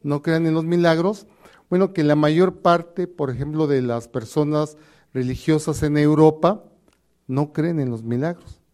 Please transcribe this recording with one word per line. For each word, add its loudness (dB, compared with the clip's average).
no -4
crean 0
en 0
los -2
milagros? 0
Bueno, 0
que 0
la 4
mayor 2
parte, 0
por -8
ejemplo, -2
de 2
las -4
personas -4
religiosas -2
en 0
Europa 4
no -4
creen -4
en -4
los -8
milagros. -6